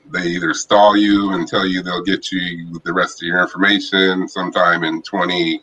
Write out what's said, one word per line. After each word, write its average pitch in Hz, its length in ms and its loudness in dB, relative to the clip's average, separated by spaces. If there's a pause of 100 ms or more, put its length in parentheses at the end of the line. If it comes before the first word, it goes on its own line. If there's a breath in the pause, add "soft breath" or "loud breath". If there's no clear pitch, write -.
they 90 180 -6
either 85 300 -2
stall 104 440 4
you 101 340 4
and 90 160 -2
tell 101 180 -2
you 92 160 -2
they'll 90 220 -4
get 92 260 -4
you 87 540 -6
the 87 80 -6
rest 90 300 -4
of 87 60 -6
your 90 140 0
information 95 880 0
sometime 87 560 0
in 80 180 -4
twenty 87 600 -2